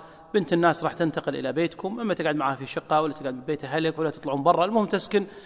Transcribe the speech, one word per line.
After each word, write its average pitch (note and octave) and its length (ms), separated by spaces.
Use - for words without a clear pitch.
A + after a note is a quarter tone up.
بنت F#3+ 180
الناس E3+ 320
راح D3+ 80
تنتقل D3+ 440
إلى C3 160
بيتكم، E3+ 480
إما G#3 140
تقعد D3+ 220
معاها C3+ 200
في C3 100
شقة، - 360
ولا D3+ 100
تقعد C3+ 220
ببيت C#3 300
أهلك، D#3 340
ولا D#3+ 120
تطلعون C#3 320
برا، E3+ 220
المهم G#3+ 220
تسكن، G3+ 400